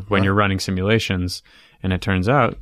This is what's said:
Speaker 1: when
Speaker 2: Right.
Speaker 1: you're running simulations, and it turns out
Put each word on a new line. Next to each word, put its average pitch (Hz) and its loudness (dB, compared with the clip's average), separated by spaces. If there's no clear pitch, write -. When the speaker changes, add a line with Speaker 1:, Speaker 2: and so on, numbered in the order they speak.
Speaker 1:
when 101 2
Speaker 2:
Right. 98 2
Speaker 1:
you're 98 2
running 98 2
simulations, 95 -2
and 92 -2
it 90 -2
turns 95 0
out 127 2